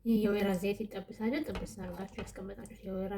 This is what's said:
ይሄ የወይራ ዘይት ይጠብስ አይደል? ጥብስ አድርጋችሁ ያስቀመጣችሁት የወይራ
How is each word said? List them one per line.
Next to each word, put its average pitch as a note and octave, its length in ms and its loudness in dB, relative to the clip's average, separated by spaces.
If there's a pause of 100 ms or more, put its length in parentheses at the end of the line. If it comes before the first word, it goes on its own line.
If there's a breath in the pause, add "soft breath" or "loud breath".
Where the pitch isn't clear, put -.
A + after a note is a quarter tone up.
ይሄ A3+ 160 6
የወይራ G3+ 360 6
ዘይት G3 260 2
ይጠብስ G#3 400 -8
አይደል? C4 260 2
ጥብስ G3 300 -6
አድርጋችሁ F#3 420 -8
ያስቀመጣችሁት - 680 -10
የወይራ F#3+ 340 -2